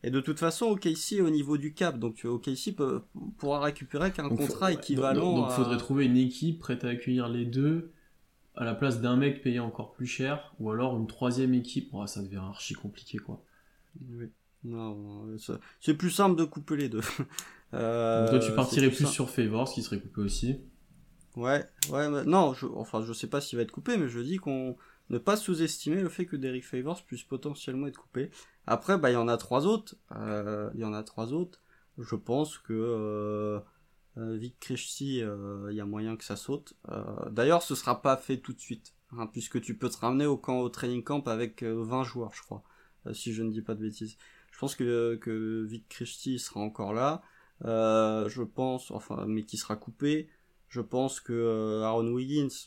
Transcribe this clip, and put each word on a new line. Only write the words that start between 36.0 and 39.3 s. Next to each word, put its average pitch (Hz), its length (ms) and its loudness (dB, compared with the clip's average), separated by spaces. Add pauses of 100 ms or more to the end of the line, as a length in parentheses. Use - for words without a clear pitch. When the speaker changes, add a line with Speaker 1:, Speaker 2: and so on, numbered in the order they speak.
Speaker 1:
que - 80 -14
ça 104 120 -6
saute. - 380 -6 (160)
Euh, - 120 -6 (300)
d'ailleurs, 143 320 6
ce 143 100 -4
sera 123 260 0
pas 135 160 4
fait 131 200 -2
tout - 160 -8
de - 80 -12
suite, - 340 -12 (240)
hein, 113 80 -4
puisque 113 340 -4